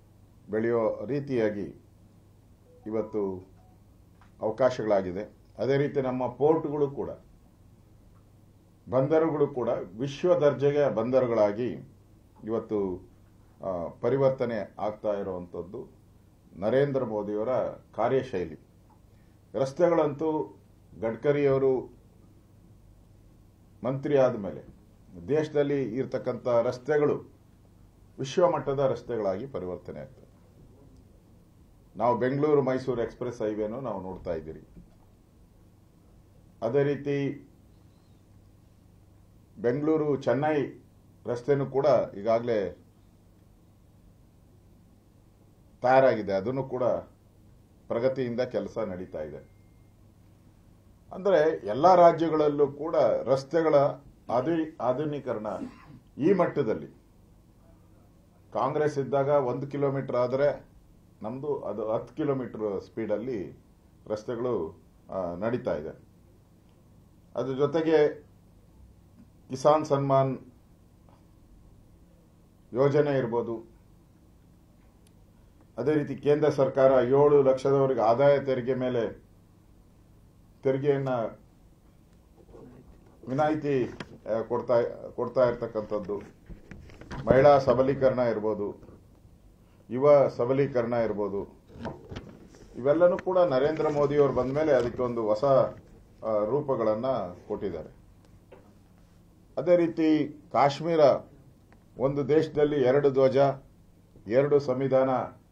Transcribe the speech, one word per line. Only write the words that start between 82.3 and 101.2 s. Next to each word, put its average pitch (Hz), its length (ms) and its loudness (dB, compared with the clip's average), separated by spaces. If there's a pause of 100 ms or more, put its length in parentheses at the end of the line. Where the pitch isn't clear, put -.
ವಿನಾಯಿತಿ, 143 640 0 (480)
ಆ, 113 40 -2
ಕೊಡ್ತಾ, 117 400 0 (340)
ಕೊಡ್ತಾ 120 340 2
ಇರ್ತಕ್ಕಂಥದ್ದು, 104 680 -6 (1080)
ಮಹಿಳಾ 135 340 8
ಸಬಲೀಕರಣ 131 600 2
ಇರ್ಬೋದು, 107 560 -2 (1160)
ಯುವ 135 380 6
ಸಬಲೀಕರಣ 127 640 0
ಇರ್ಬೋದು, 101 640 -2 (1200)
ಇವೆಲ್ಲನೂ 160 420 2
ಕೂಡ 185 220 0
ನರೇಂದ್ರ 156 500 2
ಮೋದಿಯವರು 143 440 2
ಬಂದ 123 180 0
ಮೇಲೆ 151 220 2
ಅದಕ್ಕೆ 120 280 0
ಒಂದು 120 220 -2
ಹೊಸ, 104 200 0
ಆ, 110 1080 0
ರೂಪಗಳನ್ನ 120 580 -2 (400)
ಕೊಟ್ಟಿದ್ದಾರೆ. 95 420 -8 (1700)
ಅದೇ 170 180 2
ರೀತಿ 160 640 2 (120)
ಕಾಶ್ಮೀರ 147 480 2 (960)